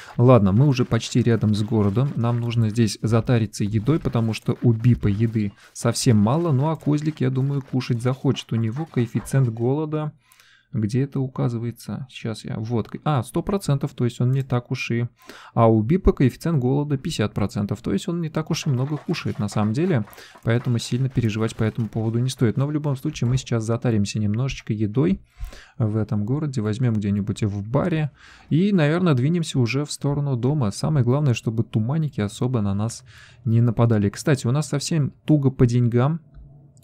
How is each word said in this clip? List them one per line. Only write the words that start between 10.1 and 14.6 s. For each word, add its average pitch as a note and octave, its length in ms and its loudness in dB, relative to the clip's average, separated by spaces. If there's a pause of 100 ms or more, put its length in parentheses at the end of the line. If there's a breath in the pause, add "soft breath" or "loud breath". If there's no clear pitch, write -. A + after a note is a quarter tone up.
Где A2+ 300 -2
это C#3 180 -4
указывается? A#2+ 920 -6
Сейчас - 340 -10
я, B2 140 -8
вот, A2+ 320 -4 (120)
а, D3 200 0
сто - 180 -6
процентов, D3 540 -2
то B2 100 -2
есть A#2 160 -2
он B2 80 2
не C3+ 140 0
так B2 260 -4